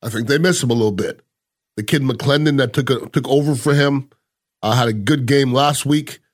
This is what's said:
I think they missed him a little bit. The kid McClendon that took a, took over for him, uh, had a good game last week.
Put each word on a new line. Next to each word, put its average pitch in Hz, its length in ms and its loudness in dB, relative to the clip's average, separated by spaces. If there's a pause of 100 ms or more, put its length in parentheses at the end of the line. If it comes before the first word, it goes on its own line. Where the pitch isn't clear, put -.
I - 60 -8
think 113 180 -6
they 139 100 2
missed 170 240 2
him 123 100 0
a 117 40 2
little 113 160 2
bit. 98 300 -6 (560)
The 107 80 -8
kid 143 180 0
McClendon 143 560 0
that 127 140 0
took 131 180 -2
a, - 200 -2
took 123 180 -4
over 143 260 2
for 139 180 -2
him, 143 380 0 (540)
uh, 107 80 0
had 120 160 2
a 113 40 -2
good 107 340 -2
game 135 260 2
last 139 340 2
week. 147 320 -2 (160)